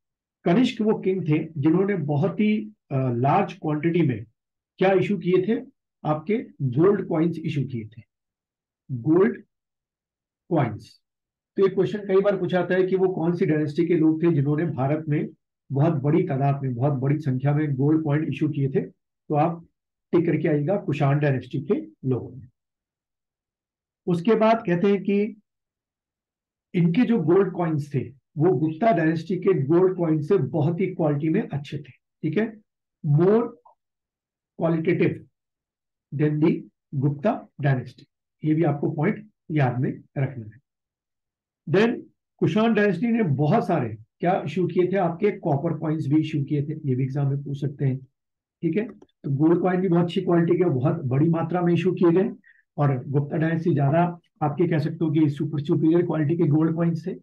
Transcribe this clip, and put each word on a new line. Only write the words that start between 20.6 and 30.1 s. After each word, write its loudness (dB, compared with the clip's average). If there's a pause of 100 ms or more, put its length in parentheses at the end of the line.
कुषाण 0
डायनेस्टी -2
के -4
लोगों -4
ने। -18 (1600)
उसके 2
बाद 4
कहते 0
हैं 2
कि -2 (1300)
इनके 2
जो 2
गोल्ड 2
कॉइन्स -4
थे -4 (300)
वो 4
गुप्ता 0
डायनेस्टी 0
के 0
गोल्ड 2
कॉइन 0